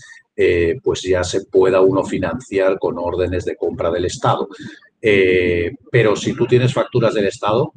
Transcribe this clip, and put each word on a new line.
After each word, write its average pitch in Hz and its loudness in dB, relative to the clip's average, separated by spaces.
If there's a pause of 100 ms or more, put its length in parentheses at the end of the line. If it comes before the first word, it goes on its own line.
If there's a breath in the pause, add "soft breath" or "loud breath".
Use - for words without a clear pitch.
(360 loud breath)
eh, 87 2
pues 87 -2
ya 92 0
se 95 -4
pueda 95 4
uno 95 0
financiar 95 -2
con 82 -4
órdenes 87 -2
de 87 -6
compra 85 -4
del 90 -2
Estado. 101 -2 (540 loud breath)
Eh, 92 2 (200)
pero 107 4
si - -4
tú 120 -2
tienes 127 2
facturas 110 0
del 104 0
Estado, 113 -2